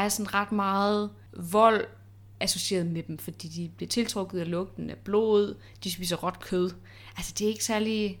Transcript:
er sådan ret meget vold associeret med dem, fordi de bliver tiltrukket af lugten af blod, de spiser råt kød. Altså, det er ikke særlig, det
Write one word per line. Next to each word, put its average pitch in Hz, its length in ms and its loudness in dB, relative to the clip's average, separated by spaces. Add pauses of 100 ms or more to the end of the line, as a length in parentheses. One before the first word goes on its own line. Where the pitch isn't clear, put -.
er 208 60 2
sådan 202 240 -2
ret 202 180 0
meget 202 580 2 (240)
vold 208 520 6 (540)
associeret 185 460 0
med 165 180 -2
dem, 160 140 -8
fordi - 300 -10
de 165 300 -8
bliver 175 120 -8
tiltrukket 196 500 -2
af 170 120 -2
lugten 175 380 -4
af - 80 -10
blod, 208 580 4 (280)
de 185 80 -4
spiser 175 240 -2
råt 175 240 -4
kød. 180 320 0 (460)
Altså, 180 200 -8
det 214 80 0
er 214 40 4
ikke 220 140 -2
særlig, 220 380 0
det 202 180 -2